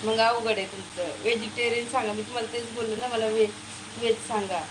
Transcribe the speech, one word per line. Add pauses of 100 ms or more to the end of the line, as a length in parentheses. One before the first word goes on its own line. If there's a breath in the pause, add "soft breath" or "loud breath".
मग
अवघड
आहे
तुमचं.
व्हेजिटेरियन
सांगा,
मी
तुम्हाला
तेच
बोललो
ना,
मला
व्हेज, (480)
व्हेज
सांगा.